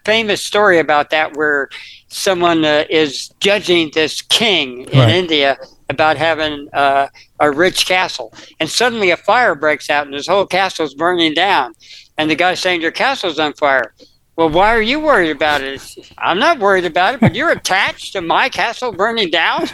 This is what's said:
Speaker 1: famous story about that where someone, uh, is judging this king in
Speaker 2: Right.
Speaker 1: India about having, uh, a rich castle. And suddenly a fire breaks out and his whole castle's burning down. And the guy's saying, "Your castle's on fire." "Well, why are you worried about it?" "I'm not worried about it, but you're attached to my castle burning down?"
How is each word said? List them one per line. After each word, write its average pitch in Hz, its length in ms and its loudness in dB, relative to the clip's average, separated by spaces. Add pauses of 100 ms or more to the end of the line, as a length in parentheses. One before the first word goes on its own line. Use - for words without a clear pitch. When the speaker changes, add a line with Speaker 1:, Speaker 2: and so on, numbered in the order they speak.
Speaker 1:
famous 208 380 0
story 208 360 4
about 147 320 2
that 156 260 -2
where 143 320 0 (400)
someone, 175 560 0
uh, 151 240 2
is 156 400 0 (120)
judging 175 540 2
this 156 280 -2
king 156 680 -2
in 139 80 4
Speaker 2:
Right. 127 160 6
Speaker 1:
India 151 420 2 (320)
about 156 280 2
having, 151 560 -2
uh, 139 360 2 (320)
a 151 100 2
rich 175 360 0
castle. 175 460 -2 (280)
And 160 100 -4
suddenly 226 400 0
a 165 60 2
fire 220 380 2
breaks 151 360 -2
out 147 160 0
and 139 80 -14
his 143 140 -8
whole 185 180 2
castle's 175 480 -2
burning 165 400 0
down. 160 400 0 (440)
And 156 120 0
the 156 60 2
guy's 175 240 0
saying, 180 200 -2
"Your 160 120 -2
castle's 196 460 -4
on 151 160 -2
fire." 135 380 0 (440)
"Well, 165 140 2
why 196 240 4
are 226 80 2
you 254 180 -2
worried 240 300 2
about 147 320 0
it?" 135 200 -10 (360)
"I'm 151 200 -2
not 311 220 2
worried 190 260 2
about 180 280 0
it, 277 60 -4
but - 140 4
you're 294 160 0
attached 214 640 -2
to 196 100 -6
my 170 260 0
castle 233 440 -4
burning 202 380 -2
down?" 214 440 0